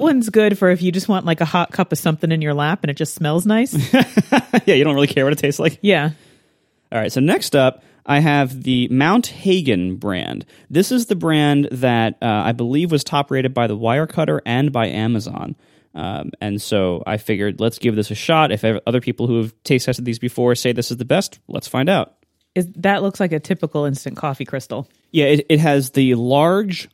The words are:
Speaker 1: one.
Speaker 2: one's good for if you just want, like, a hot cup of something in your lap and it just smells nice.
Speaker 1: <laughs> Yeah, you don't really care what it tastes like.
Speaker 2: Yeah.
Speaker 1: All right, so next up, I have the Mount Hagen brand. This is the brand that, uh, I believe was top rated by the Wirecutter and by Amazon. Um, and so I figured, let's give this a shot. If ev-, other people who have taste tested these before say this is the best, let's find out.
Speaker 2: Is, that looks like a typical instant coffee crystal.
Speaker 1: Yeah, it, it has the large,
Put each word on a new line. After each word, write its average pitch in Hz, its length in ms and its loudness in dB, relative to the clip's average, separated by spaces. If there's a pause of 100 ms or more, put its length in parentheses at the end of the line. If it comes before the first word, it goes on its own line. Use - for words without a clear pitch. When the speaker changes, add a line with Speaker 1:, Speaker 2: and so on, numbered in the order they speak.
Speaker 1:
one. 302 160 4
Speaker 2:
one's 226 120 0
good 208 280 2
for 185 120 4
if 180 120 2
you 180 100 0
just 185 160 -4
want, 185 180 0
like, 165 160 0
a 165 40 2
hot 175 260 0
cup - 200 -2
of 156 60 -2
something 160 340 0
in 160 100 0
your 147 120 -2
lap 147 300 0
and 147 60 -2
it 143 80 -4
just 156 180 -4
smells 165 300 0
nice. 220 280 2 (200)
Speaker 1:
<laughs> - 0 - (720)
Yeah, 196 100 4
you 135 80 4
don't 147 120 2
really 143 120 4
care 135 180 0
what 143 80 2
it 147 60 -2
tastes 143 200 -2
like. 165 220 0
Speaker 2:
Yeah. 156 300 2 (800)
Speaker 1:
All 120 80 -4
right, - 120 -2
so 131 80 -2
next 156 360 2
up, 131 280 4 (220)
I 143 140 4
have 143 440 2
the 123 240 0
Mount 165 400 2
Hagen 113 720 0
brand. 92 480 -6 (240)
This 185 220 2
is 240 160 0
the 202 80 0
brand 151 560 2
that, 120 500 0
uh, - 40 -6 (200)
I 113 80 2
believe 131 380 -2
was 147 120 0
top 143 260 -2
rated 131 240 -2
by 120 140 0
the 104 100 -4
Wirecutter 151 680 0
and 131 260 0
by 117 160 -2
Amazon. 107 680 -4 (400)
Um, 76 360 -8 (100)
and 104 200 -6
so 92 460 -2
I 107 100 -2
figured, 101 440 -4
let's 113 180 -2
give 113 160 0
this 107 160 -2
a 107 40 -6
shot. 156 360 2
If 107 120 -2
ev-, 110 220 0
other 120 160 0
people 120 260 -4
who 117 100 0
have 110 160 -2 (100)
taste 131 220 0
tested 123 200 -4
these 117 140 -6
before 120 360 0
say 123 180 -2
this 120 180 -4
is 117 60 -6
the 123 80 -8
best, 165 420 -2
let's - 200 -10
find 131 220 -2
out. 165 260 0 (380)
Speaker 2:
Is, 180 200 -2
that 196 280 0
looks 196 180 -4
like 180 120 0
a 156 80 -2
typical 151 460 -4
instant 139 320 -6
coffee 139 280 -6
crystal. 131 440 -10 (220)
Speaker 1:
Yeah, 147 140 2
it, 151 240 4
it 151 100 4
has 143 320 2
the 127 240 2
large, 160 800 0